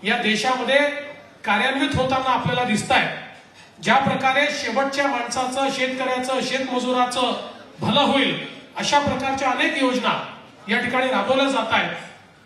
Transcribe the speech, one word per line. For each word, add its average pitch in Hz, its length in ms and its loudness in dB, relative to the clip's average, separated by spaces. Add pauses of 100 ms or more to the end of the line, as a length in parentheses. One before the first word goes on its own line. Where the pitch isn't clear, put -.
या 208 140 2
देशामध्ये 254 600 2 (640)
कार्यान्वित 262 520 0
होताना 262 340 0
आपल्याला 247 340 0
दिसतायत, - 1160 -2
ज्या 214 140 4
प्रकारे 269 540 2
शेवटच्या 277 560 0
माणसाचं, 262 720 -2
शेतकऱ्याचं, 254 680 -2
शेतमजुराचं 254 880 0 (480)
भलं 262 200 2
होईल - 340 2 (420)
अशा 294 220 2
प्रकारच्या 269 520 0
अनेक 285 320 0
योजना 247 300 2 (560)
या 226 100 0
ठिकाणी 254 320 0
राबवल्या 262 380 2
जात 240 240 -2
आहेत, 185 240 0 (500)